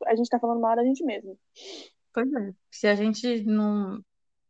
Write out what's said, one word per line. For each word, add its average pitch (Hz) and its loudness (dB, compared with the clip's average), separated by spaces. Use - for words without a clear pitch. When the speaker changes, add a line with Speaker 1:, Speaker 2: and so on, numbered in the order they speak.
Speaker 1:
a 226 4
gente 240 0
tá 240 0
falando 233 -2
mal 226 2
da 233 2
gente 269 2
mesmo. 202 -6
Speaker 2:
Pois 254 0
é. 202 -4
Se - 0
a 208 6
gente 220 0
não, 208 0